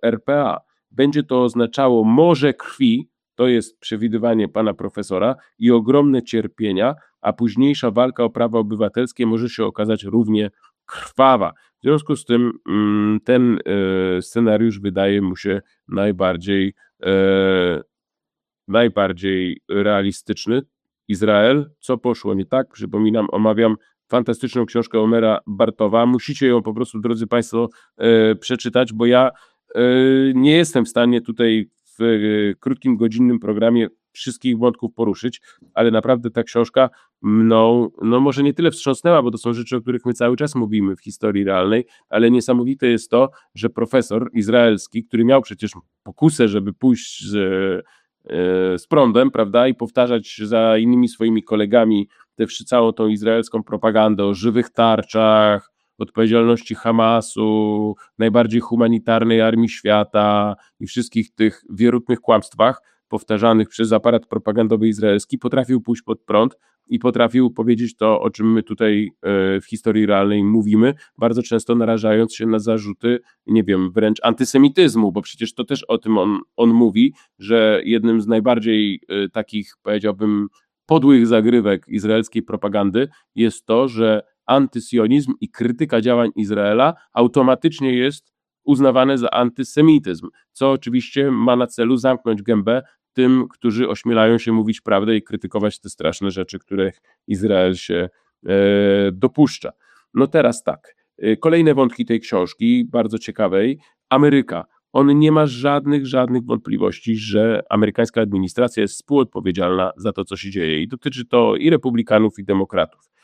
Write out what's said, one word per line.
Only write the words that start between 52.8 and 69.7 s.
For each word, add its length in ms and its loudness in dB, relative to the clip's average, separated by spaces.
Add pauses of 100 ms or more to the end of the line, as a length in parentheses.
tą 160 -2
izraelską 540 -2
propagandę 640 0
o 100 -2
żywych 360 -2
tarczach, 1000 2 (280)
odpowiedzialności 760 0
Hamasu, 1200 0 (240)
najbardziej 420 2
humanitarnej 800 0
armii 280 2
świata 880 0 (240)
i 60 -12
wszystkich 480 -6
tych 360 0
wierutnych 500 0
kłamstwach 640 0 (260)
powtarzanych 600 0
przez 240 -4
aparat 340 0
propagandowy 640 -2
izraelski, 500 -2
potrafił 420 -2
pójść 220 -6
pod 220 -8
prąd 340 0 (300)
i 100 -4
potrafił 520 0
powiedzieć 460 -2
to, 240 0
o 100 -2
czym 220 0
my 100 2
tutaj, 480 -2 (120)
e, 380 0
w 60 -14
historii 400 0